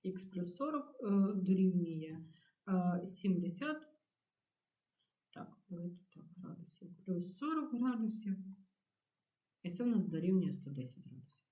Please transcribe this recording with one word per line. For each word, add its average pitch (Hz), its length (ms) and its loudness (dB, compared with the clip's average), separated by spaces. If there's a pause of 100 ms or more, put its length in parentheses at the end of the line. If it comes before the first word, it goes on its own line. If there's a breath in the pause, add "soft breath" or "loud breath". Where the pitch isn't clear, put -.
Ікс 185 220 -4
плюс 175 300 -4
сорок, 285 460 -4
е, 233 80 -2 (260)
дорівнює, 175 880 2 (440 loud breath)
е, 180 380 2
сімдесят. 202 800 0 (1400)
Так, - 260 -14 (120)
давайте 175 280 -8 (180)
так, 160 100 -18 (120)
градусів. 175 520 -14 (160)
Плюс 175 320 -2
сорок 302 380 -2
градусів. 220 600 0 (1300)
І 180 80 -4
це 202 140 -4
у - 20 4
нас 214 180 6
дорівнює 165 480 2
сто 139 180 -8
десять 131 360 -8
градусів. - 460 -20